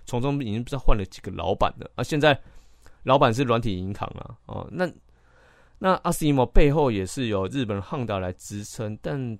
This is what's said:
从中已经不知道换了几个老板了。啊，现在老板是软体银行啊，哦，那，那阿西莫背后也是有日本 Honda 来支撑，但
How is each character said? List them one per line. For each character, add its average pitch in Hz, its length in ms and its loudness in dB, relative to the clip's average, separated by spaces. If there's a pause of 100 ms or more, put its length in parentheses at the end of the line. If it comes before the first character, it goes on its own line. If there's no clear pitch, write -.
从 123 140 -4
中 143 240 -2
已 107 80 -6
经 113 120 -4
不 123 60 -14
知 139 60 -6
道 131 40 -4
换 127 180 6
了 95 80 -4
几 - 160 -14
个 - 80 -12
老 92 240 -2
板 98 240 2
了。 - 160 -12
啊， 120 100 -4
现 147 160 -2
在 143 200 6 (640)
老 135 160 6
板 131 120 4
是 123 120 0
软 117 180 2
体 104 160 -2
银 95 160 -6
行 92 140 -10 (100)
啊， - 180 -14 (120)
哦， - 240 -10
那， 165 200 -4 (880)
那 190 140 2 (120)
阿 175 80 0
西 156 200 0
莫 135 120 4
背 139 280 6
后 147 180 2
也 98 160 -2
是 123 220 -4
有 98 200 0
日 131 160 -4
本 101 160 -4
Honda 107 380 -6
来 92 160 -4
支 104 300 -12
撑， 107 360 -10
但 131 400 -8